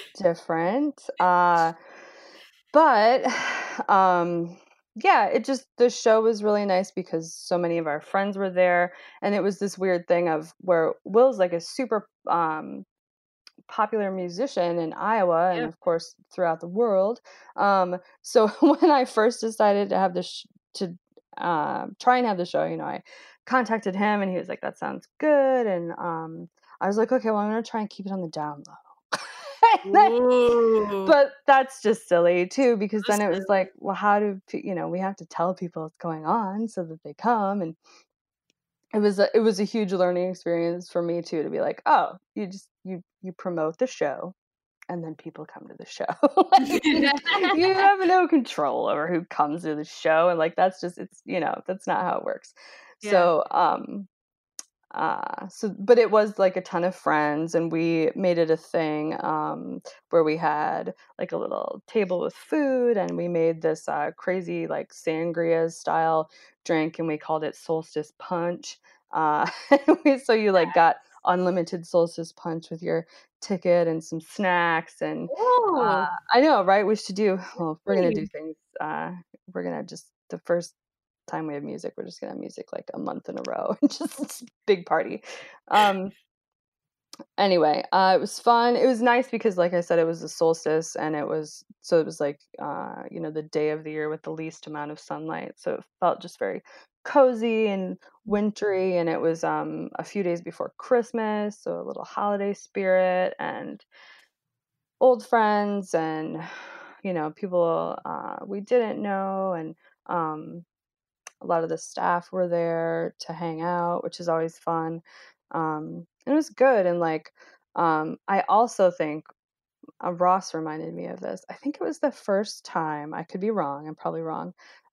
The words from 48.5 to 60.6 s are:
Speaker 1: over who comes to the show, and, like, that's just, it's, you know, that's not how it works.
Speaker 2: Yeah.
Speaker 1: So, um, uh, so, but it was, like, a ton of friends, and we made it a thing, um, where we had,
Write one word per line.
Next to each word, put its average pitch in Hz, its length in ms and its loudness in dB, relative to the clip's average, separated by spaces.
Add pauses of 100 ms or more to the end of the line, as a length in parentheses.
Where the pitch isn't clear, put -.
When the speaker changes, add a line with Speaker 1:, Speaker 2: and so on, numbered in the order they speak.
Speaker 1:
over 151 200 0
who 175 180 0
comes 151 380 -2
to 156 120 -2
the 147 80 -8
show, 160 460 4
and, 170 80 0
like, 160 180 0
that's 185 240 2
just, 175 180 -8
it's, - 260 -14
you 185 160 -2
know, - 260 -4
that's 190 200 -8
not 180 180 0
how - 140 -2
it - 60 -8
works. - 300 -8 (480)
Speaker 2:
Yeah. 190 260 4
Speaker 1:
So, 160 220 2
um, - 580 -2 (840)
uh, - 540 -6
so, 190 300 -8
but 240 200 6
it 220 120 6
was, 214 280 4
like, 190 180 4
a 185 40 -2
ton 175 240 -4
of 185 100 -2
friends, 151 600 0
and 165 180 0
we 165 420 0
made 180 220 0
it 160 140 2
a 160 80 4
thing, 156 640 -4
um, 151 560 -4 (300)
where 170 120 6
we 156 140 2
had, 165 580 -2 (240)